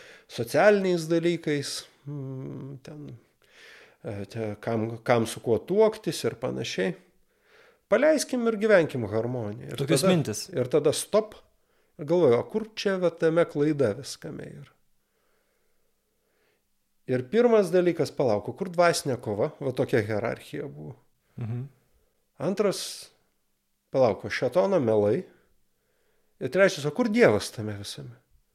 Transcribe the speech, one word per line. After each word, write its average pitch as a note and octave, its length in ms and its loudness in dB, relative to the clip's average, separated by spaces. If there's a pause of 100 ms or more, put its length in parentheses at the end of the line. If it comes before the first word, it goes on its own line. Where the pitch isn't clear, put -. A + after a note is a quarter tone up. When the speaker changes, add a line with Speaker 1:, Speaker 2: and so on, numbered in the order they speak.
(260)
Speaker 1:
socialiniais F3 840 2
dalykais, E3 640 0 (300)
mm, C#3 800 -12
ten, D3+ 260 -16 (920)
e, G#2+ 240 -10
te-, A2 340 -6
kam, A2+ 280 -2 (120)
kam A#2 280 2
su - 160 -8
kuo A2+ 160 2
tuoktis G#3 640 0
ir B2 120 -2
panašiai. C3 580 -4 (960)
Paleiskim B3+ 540 2
ir A3+ 140 0
gyvenkim E3+ 480 4
harmoniją. A2+ 640 -4
Ir - 100 -6
Speaker 2:
Tokios C#3 220 2
Speaker 1:
tada, F#3 100 4
Speaker 2:
mintys. A#2+ 360 -2
Speaker 1:
ir B2 200 -2
tada D3+ 240 2
stop. - 460 -2 (600)
Ir D3 100 -6
galvoju, D#3+ 260 6
o A#2 80 2
kur A3 280 -6
čia, F#3+ 280 -2
va, F3+ 80 2
tame E3 400 2
klaida C#3+ 480 2
viskame C#3+ 540 -14
yra? D3 220 -20 (2250)
Ir B2+ 160 -2
pirmas A3 480 2
dalykas, E3+ 400 2
palauk, B2+ 380 0
o A#2+ 80 -8
kur F#3+ 100 -6
dvasinė E3+ 540 2
kova? A2+ 380 -2
Va, C#3 120 -4
tokia B2 320 0
hierarchija A#2+ 640 -6
buvo. C#3+ 300 -16 (400)
Speaker 2:
Mhm. A#2+ 240 -8 (800)
Speaker 1:
Antras, F#3+ 420 -2 (1120)
palauk, A#2+ 320 2
o G#2 60 -10
šėtono F3+ 480 2
melai. A2 420 2 (1200)
Ir B2+ 100 -4
trečias, F#3 320 2
o D3 80 -2
kur B3 160 0
Dievas G#3 440 4
tame G#2+ 280 -8
visame? B2 360 -14 (400)